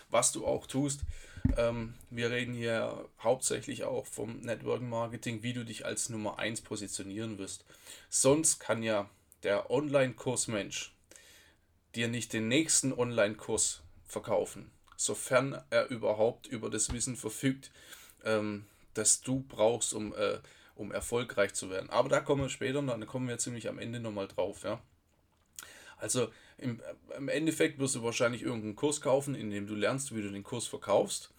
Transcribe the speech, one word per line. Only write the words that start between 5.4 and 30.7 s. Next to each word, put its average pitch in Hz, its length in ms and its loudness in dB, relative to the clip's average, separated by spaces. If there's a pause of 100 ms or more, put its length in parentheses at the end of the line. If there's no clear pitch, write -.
wie 123 100 -2
du 117 120 -6
dich 113 200 -8
als 107 240 -4
Nummer 107 300 -4
eins 110 220 -2
positionieren 101 760 -6
wirst. 95 280 -10 (440)
Sonst 156 500 6
kann 113 220 0
ja 107 280 2 (340)
der 98 260 2
Online-Kursmensch 127 1200 0 (1000)
dir 117 120 2
nicht 117 240 -2
den 110 160 0
nächsten 135 460 4
Online-Kurs 117 880 2 (240)
verkaufen, 98 640 -2 (240)
sofern 131 720 0
er 117 200 2
überhaupt 110 580 0
über 113 220 -6
das 110 240 0
Wissen 120 240 -4
verfügt, 135 540 -2 (520)
ähm, 107 420 0 (280)
das - 280 4
du 135 200 -2
brauchst, 117 520 4
um, 107 220 -4
äh, 104 240 0 (360)
um 104 160 -8
erfolgreich 104 600 0
zu - 160 -6
werden. 92 200 -4
Aber 123 200 4
da 135 120 6
kommen 139 220 2
wir 127 60 -2
später, 131 320 -2
da 127 240 -2
kommen 127 220 -4
wir 120 100 -4
ziemlich 117 300 -4
am 101 120 -6
Ende 113 200 -6
nochmal 104 280 -4
drauf, - 360 -4
ja. 107 180 -4 (1160)
Also 110 300 0 (300)
im, 117 240 -6 (360)
im 139 120 -4
Endeffekt 151 500 2
wirst 131 160 0
du 117 80 -4
wahrscheinlich 117 380 2
irgendeinen 107 340 -4
Kurs 147 260 0
kaufen, 135 340 4
in 107 160 -4
dem 101 160 -4
du 107 80 -6
lernst, 113 400 0
wie 110 60 -2
du 101 100 -4
den 101 120 -8
Kurs 117 240 -6
verkaufst, - 720 2